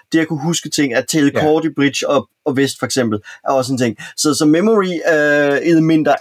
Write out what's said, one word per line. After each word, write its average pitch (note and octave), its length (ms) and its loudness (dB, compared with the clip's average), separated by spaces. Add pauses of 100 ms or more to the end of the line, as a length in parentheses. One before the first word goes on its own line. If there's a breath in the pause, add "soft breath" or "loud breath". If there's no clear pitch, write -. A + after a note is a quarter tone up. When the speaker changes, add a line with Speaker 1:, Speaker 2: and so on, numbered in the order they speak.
(120)
Speaker 1:
det D#3+ 80 2
at D#3 80 0
kunne D3 160 -6
huske D#3+ 260 -4
ting, C#3 260 -2
at B2+ 120 -2
tælle C#3+ 280 2
Speaker 2:
Ja. - 60 0
Speaker 1:
kort D#3 240 2
i D#3+ 40 -2
bridge C#3 400 -2
og, C3+ 200 -2 (160)
og C3+ 120 -2
vest C3+ 220 -2
for C3 60 -4
eksempel, A2+ 340 -2 (280 loud breath)
er - 40 -2
også C3 220 0
en B2 60 -2
ting. A#2+ 180 -2 (200 loud breath)
Så, D3+ 160 0
så D#3 120 0
memory, F#3 480 2 (200)
øh, D3 500 2
elementer D#3+ 580 2